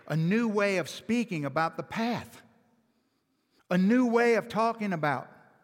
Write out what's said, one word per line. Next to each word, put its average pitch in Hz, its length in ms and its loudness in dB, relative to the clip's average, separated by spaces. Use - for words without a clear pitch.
a 151 80 0
new 202 320 2
way 202 300 0
of 156 100 -2
speaking 214 560 -4
about 156 320 -2
the 160 80 -8
path, 190 580 -6
a 180 80 2
new 233 280 4
way 233 280 4
of 220 140 0
talking 220 440 -2
about. 147 380 -2